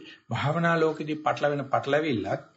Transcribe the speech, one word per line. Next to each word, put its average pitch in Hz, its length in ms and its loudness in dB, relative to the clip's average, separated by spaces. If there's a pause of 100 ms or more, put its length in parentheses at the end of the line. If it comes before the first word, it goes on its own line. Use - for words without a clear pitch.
(260)
භාවනා 160 520 0
ලෝකෙදී 151 420 0
පටලවෙන 143 460 0
පටලවිල්ලත් 135 800 0 (140)